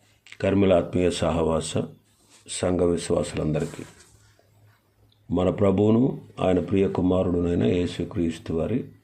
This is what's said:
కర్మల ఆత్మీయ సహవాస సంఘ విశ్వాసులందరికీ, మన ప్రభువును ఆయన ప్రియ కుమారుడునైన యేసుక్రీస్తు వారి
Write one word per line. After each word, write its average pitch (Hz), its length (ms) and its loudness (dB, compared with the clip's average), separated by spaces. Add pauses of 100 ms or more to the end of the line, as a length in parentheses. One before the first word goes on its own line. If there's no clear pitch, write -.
(420)
కర్మల 98 320 4
ఆత్మీయ 87 380 2
సహవాస 80 600 -2 (760)
సంఘ 90 340 -2
విశ్వాసులందరికీ, 80 1000 -2 (1500)
మన 90 180 0
ప్రభువును 107 720 2 (180)
ఆయన 92 200 2
ప్రియ 98 280 0
కుమారుడునైన 90 760 0
యేసుక్రీస్తు 87 920 -2
వారి 82 380 -4 (120)